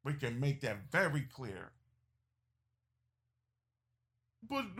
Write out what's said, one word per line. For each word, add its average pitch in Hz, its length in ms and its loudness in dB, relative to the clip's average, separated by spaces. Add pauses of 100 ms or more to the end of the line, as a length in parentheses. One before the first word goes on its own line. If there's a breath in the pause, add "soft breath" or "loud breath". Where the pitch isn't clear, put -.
We 143 100 0
can 120 240 0
make 139 220 2
that 107 320 -2
very 151 300 4 (100)
clear. 98 400 -8 (2750)
But 269 160 2 (160)